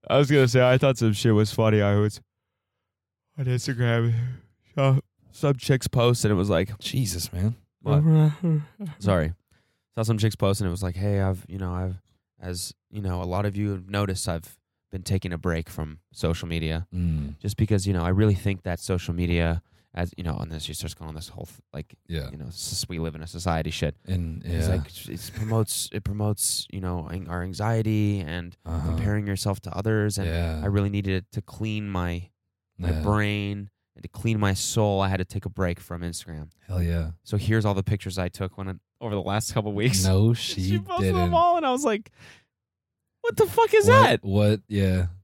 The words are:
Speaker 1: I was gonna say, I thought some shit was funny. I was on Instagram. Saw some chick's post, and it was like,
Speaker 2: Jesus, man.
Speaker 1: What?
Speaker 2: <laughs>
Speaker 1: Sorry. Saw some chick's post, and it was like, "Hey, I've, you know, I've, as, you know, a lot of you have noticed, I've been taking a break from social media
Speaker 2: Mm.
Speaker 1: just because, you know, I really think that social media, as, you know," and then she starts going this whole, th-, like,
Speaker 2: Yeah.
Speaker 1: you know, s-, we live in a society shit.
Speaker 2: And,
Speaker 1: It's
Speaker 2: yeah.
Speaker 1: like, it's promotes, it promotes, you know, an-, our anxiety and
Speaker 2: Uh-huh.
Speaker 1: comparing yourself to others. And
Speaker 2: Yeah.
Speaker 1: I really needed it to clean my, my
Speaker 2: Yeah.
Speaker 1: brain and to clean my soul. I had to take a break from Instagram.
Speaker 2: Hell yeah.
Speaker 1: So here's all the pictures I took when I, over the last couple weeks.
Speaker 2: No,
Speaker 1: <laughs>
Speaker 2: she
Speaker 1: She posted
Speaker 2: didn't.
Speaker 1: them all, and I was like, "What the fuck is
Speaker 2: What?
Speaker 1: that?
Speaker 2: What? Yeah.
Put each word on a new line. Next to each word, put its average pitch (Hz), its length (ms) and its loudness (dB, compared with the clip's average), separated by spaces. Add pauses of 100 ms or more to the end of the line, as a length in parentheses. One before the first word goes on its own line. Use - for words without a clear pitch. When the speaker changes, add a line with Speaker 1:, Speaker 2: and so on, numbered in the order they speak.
Speaker 1:
I 127 100 4
was 143 120 6
gonna 135 180 6
say, 123 200 6
I 127 100 6
thought 135 200 4
some 110 140 4
shit 110 220 4
was 107 180 4
funny. 107 280 4
I 101 140 4
was 104 260 2 (1160)
on 139 60 -2
Instagram. 117 680 2 (640)
Saw 135 240 4 (320)
some 143 260 0
chick's 131 300 0
post, 120 380 4
and 107 80 4
it 101 40 4
was 98 140 2
like, 92 300 2
Speaker 2:
Jesus, 90 520 -4
man. 101 220 -2 (280)
Speaker 1:
What? 143 200 4 (720)
Speaker 2:
<laughs> 180 260 -12
Speaker 1:
Sorry. 87 360 0 (600)
Saw 117 80 -2
some 110 160 0
chick's 107 180 0
post, 98 240 2
and 101 60 0
it 87 60 0
was 95 100 -4
like, 90 140 -4
"Hey, 101 240 0
I've, 95 280 -2
you 92 100 -10
know, 92 140 -6
I've, 90 240 -4 (440)
as, 90 340 -10 (160)
you 104 120 -10
know, 90 200 -2
a - 20 -6
lot 92 220 -2
of 98 100 -4
you 104 140 -2
have 95 180 -8
noticed, 98 400 -2
I've 85 300 -6 (320)
been 92 120 -10
taking 92 300 -2
a 82 60 -6
break 82 300 -2
from 78 300 -8 (140)
social 85 360 -2
media 82 460 -4
Speaker 2:
Mm. 78 460 -2
Speaker 1:
just - 160 -6
because, 98 300 2
you 101 60 0
know, 87 120 0
I 87 60 0
really 104 240 4
think 95 280 -2
that 87 180 -4
social 90 340 -4
media, 85 460 0 (340)
as, 87 220 -6
you 87 80 -12
know," 80 120 -2
and - 140 -6
then 80 100 -10
she 76 140 -10
starts 82 200 -10
going 78 200 -14
this 78 140 -14
whole, - 180 -14
th-, - 120 -20 (160)
like, - 220 -12 (100)
Speaker 2:
Yeah. 73 240 -6
Speaker 1:
you 71 80 -14
know, 67 80 -12
s-, - 420 -8
we 87 120 -6
live 80 160 -4
in 76 60 -12
a 82 40 -12
society 85 440 -2
shit. 76 260 -4 (100)
Speaker 2:
And, 87 380 -4
Speaker 1:
It's 82 240 0
Speaker 2:
yeah. 95 80 4
Speaker 1:
like, 73 100 -2 (220)
it's - 220 -10
promotes, 110 640 -2
it 101 120 -6
promotes, 104 680 -2
you 95 100 -8
know, 87 280 -4
an-, 92 200 -8
our 87 140 -4
anxiety 104 800 0
and 87 440 -8
Speaker 2:
Uh-huh. 82 260 -2
Speaker 1:
comparing 104 360 0
yourself 98 360 -2
to - 140 -10
others. 104 420 0
And 92 100 -2
Speaker 2:
Yeah. 82 340 -2
Speaker 1:
I 95 40 -2
really 101 220 0
needed 98 260 -2
it 92 180 -4
to 104 100 -6
clean 107 480 -6
my, 90 400 -4 (480)
my 87 120 -2
Speaker 2:
Yeah. 78 100 0
Speaker 1:
brain 104 720 -2 (260)
and - 80 -20
to - 40 -16
clean 113 300 -2
my 98 160 2
soul. 101 460 0
I 98 80 2
had 95 100 0
to 92 60 -2
take - 220 -8
a 92 40 -6
break 90 300 -2
from 87 220 -12
Instagram. 82 480 -10 (180)
Speaker 2:
Hell 90 140 -2
yeah. 85 280 -2 (140)
Speaker 1:
So - 140 -4
here's 107 260 2
all 101 100 2
the 95 80 -2
pictures 95 360 -4
I 90 100 -2
took - 280 -8
when 95 120 -8
I, 92 60 -8 (260)
over 110 160 -6
the 95 60 -2
last 104 300 -4
couple 107 200 -2
weeks. 101 320 2
Speaker 2:
No, 98 300 6
Speaker 1:
<laughs> - 100 -6
Speaker 2:
she - 180 -6
Speaker 1:
She 95 160 0
posted 98 300 -2
Speaker 2:
didn't. 92 140 2
Speaker 1:
them 87 120 0
all, 349 220 4
and 320 100 0
I 254 60 2
was 277 120 -2
like, 220 280 -2 (1080)
"What 466 140 -2
the 427 100 4
fuck 440 280 2
is 403 120 6
Speaker 2:
What? 508 160 10
Speaker 1:
that? 117 220 4
Speaker 2:
What? 104 440 2
Yeah. 92 380 2 (180)